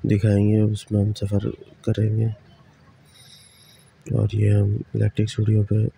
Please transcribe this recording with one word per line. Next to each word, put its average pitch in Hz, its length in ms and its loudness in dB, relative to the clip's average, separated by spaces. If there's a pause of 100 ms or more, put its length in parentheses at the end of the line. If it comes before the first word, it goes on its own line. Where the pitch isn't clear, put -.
दिखाएंगे, 104 560 2
उसमें 107 400 -2
हम 104 140 0
सफ़र 101 360 -4 (340)
करेंगे। 110 480 0 (1700)
और 104 300 -2
ये 104 160 2
हम 104 320 0 (120)
इलेक्ट्रिक 107 340 0
सीढ़ियों 107 360 0
पे 107 220 0 (100)